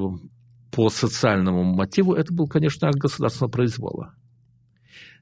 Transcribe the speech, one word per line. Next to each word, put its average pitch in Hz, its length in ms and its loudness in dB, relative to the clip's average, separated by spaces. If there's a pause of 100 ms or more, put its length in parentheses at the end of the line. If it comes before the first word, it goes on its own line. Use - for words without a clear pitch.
(720)
по 110 180 2
социальному 92 760 0
мотиву, 98 480 2
это 160 200 -2
был, 165 140 0
конечно, 151 400 0
акт 143 100 2
государственного 131 540 -2
произвола. 120 600 -4 (1080)